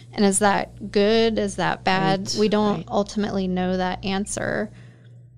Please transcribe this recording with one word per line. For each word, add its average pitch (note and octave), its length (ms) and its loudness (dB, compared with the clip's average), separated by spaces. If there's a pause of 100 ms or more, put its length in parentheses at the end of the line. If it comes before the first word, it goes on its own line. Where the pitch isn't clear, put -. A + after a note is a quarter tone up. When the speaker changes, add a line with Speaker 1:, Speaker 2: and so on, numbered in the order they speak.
(120)
Speaker 1:
And G#3+ 120 0
is G3 160 4
that G3 500 0
good? A3 480 2
Is G3+ 180 -2
that E3 280 -2
bad? F#3+ 380 2
Speaker 2:
Right, - 180 -6
Speaker 1:
We G#3+ 80 4
don't G#3 300 2
Speaker 2:
right. - 100 -10
Speaker 1:
ultimately G3+ 580 -2
know F#3 300 0
that F3+ 280 -4
answer. G3 640 -2 (680)